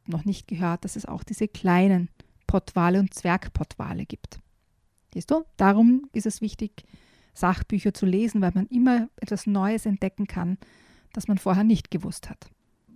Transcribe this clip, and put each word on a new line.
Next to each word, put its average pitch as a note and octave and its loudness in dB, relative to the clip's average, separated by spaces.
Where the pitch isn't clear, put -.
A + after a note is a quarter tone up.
noch E3 -6
nicht G3+ -4
gehört, E3+ -4
dass - -10
es - -10
auch - -10
diese - -4
kleinen F#3 2
Pottwale F3+ 2
und G3 0
Zwergpottwale - -4
gibt. - -16
Siehst - -10
du? D#4+ 2
Darum A#3 6
ist A3 -6
es A3 -4
wichtig, - -8
Sachbücher F#3+ -2
zu - -4
lesen, G3+ 0
weil F3+ 2
man G3 0
immer B3 2
etwas G3+ -6
Neues G3+ 0
entdecken G3+ -4
kann, F3+ -4
das - -8
man G3+ 2
vorher F#3+ 0
nicht A3 2
gewusst - -8
hat. - -20